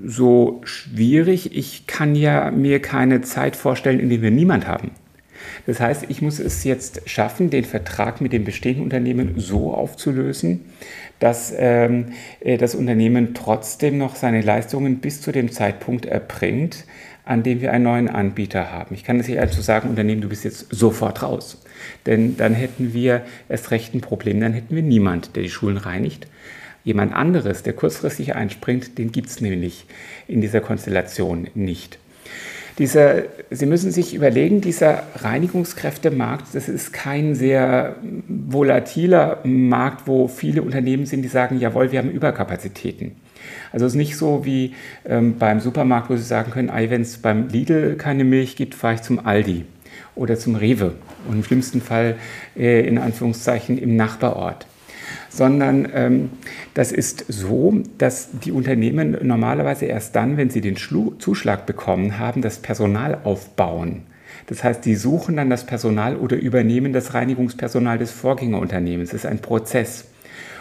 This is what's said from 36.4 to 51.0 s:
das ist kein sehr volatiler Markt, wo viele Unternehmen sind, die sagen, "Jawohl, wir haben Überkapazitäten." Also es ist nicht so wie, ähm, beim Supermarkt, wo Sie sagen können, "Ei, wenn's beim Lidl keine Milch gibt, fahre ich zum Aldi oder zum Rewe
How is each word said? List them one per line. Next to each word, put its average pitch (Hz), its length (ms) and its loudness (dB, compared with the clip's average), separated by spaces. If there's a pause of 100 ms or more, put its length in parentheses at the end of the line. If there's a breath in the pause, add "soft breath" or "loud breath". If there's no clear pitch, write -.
das 135 160 -6
ist - 240 -8
kein 147 400 -2
sehr 131 600 2 (300)
volatiler 143 1200 2
Markt, 127 640 2
wo 131 220 4
viele 151 340 -2
Unternehmen 131 420 0
sind, 135 160 -2
die 127 80 -4
sagen, 127 300 0
"Jawohl, 123 340 2
wir 131 60 0
haben 127 120 0
Überkapazitäten." - 1080 -4 (540 loud breath)
Also 117 140 0
es 123 80 2
ist 143 60 2
nicht 147 180 0
so 147 300 0
wie, 131 280 -2 (320 loud breath)
ähm, 117 300 2
beim 107 240 2
Supermarkt, 123 480 2
wo 127 80 0
Sie 117 60 -2
sagen 117 300 -2
können, 123 180 -2
"Ei, 113 180 0
wenn's 117 300 -2
beim 110 300 2
Lidl 151 480 2
keine 139 280 0
Milch 131 320 2
gibt, - 180 -6
fahre 113 200 0
ich 113 80 -4
zum - 240 -2
Aldi 101 400 0 (480 loud breath)
oder 117 240 -2
zum 117 160 -2
Rewe 107 400 2 (340)